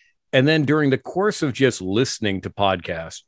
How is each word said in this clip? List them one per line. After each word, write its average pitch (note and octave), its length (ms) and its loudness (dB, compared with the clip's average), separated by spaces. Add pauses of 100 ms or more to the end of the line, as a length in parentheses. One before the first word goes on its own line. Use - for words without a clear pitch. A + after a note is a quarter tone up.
(320)
And C3+ 160 4
then D#3 160 2
during D3 260 2
the C3 80 2
course G3 440 -4
of C#3+ 100 -2
just C3 280 2
listening G2 600 -2
to F#2+ 100 -10
podcasts, F2+ 760 -2